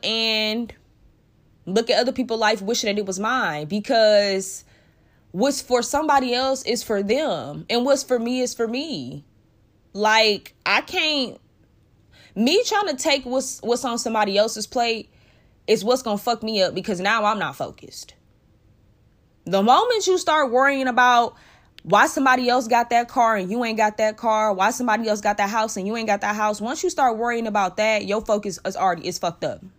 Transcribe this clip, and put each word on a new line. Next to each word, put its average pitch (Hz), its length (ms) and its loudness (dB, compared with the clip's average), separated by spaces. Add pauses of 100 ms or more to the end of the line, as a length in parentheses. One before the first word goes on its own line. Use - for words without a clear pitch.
and 220 680 -2 (920)
look 214 240 -2
at 208 100 2
other 247 120 0
people's 226 280 -4
life 214 220 2
wishing 208 320 -2
that 208 60 -2
it 202 60 -4
was 190 140 -6
mine, 196 480 -2
because 208 1000 2 (640)
what's 269 300 0
for 247 200 0
somebody 277 520 2
else 262 300 0
is 233 200 -2
for 202 200 -2
them, 170 680 -2
and 240 160 0
what's 285 180 2
for 254 160 0
me 247 220 -2
is 247 120 -2
for 226 140 -2
me. 214 560 -8 (720)
Like, 214 600 2 (100)
I 208 160 2
can't, 302 580 -4 (960)
me 302 280 2
trying 415 240 0
to 294 80 -4
take 277 300 0
what's, 262 360 -4
what's 240 240 -2
on 233 120 -4
somebody 214 400 0
else's 220 300 -2
plate 233 420 -2 (580)
is 202 180 2
what's 262 160 2
gonna 208 160 -2
fuck 226 260 -2
me 220 180 -2
up, 165 120 2
because 185 260 -4
now 208 240 0
I'm 208 160 0
not 143 160 -6
focused. - 600 -12 (1300)
The 196 180 2
moment 392 440 4
you 370 100 4
start 302 340 0
worrying 262 360 2
about 247 500 2 (460)
why 208 240 4
somebody 254 420 2
else 247 180 0
got 240 220 2
that 240 180 2
car 226 300 2
and 185 120 -4
you 240 140 -4
ain't 226 140 -4
got 214 200 2
that 214 200 0
car, 214 360 0
why 190 180 2
somebody 226 360 -2
else 208 140 0
got 208 160 0
that 202 120 0
house 220 280 -2
and 190 100 -6
you 220 80 -4
ain't 226 120 -4
got 202 120 0
that 208 160 -4
house, 214 240 -2
once 247 240 -6
you 359 60 0
start 254 280 2
worrying 233 300 -2
about 202 300 -2
that, 214 280 0
your 202 140 -2
focus 208 460 -2
is 190 100 -6
already, 175 320 0
is 180 100 -6
fucked 170 280 -4
up. 120 180 -8 (160)